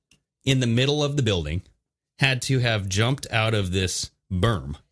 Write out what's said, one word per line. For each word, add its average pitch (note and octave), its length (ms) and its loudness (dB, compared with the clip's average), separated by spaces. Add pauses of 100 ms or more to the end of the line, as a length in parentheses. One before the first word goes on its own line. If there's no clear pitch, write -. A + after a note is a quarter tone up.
(440)
in C3+ 180 2
the B2 60 0
middle C3+ 360 2
of C#3+ 140 -2
the C#3 60 2
building F2 380 0 (580)
had C3 220 2
to C3 180 0
have A2 300 0
jumped A2+ 420 0
out A2+ 220 2
of G2 180 0
this F#2 400 -2 (200)
berm, F2+ 440 0 (160)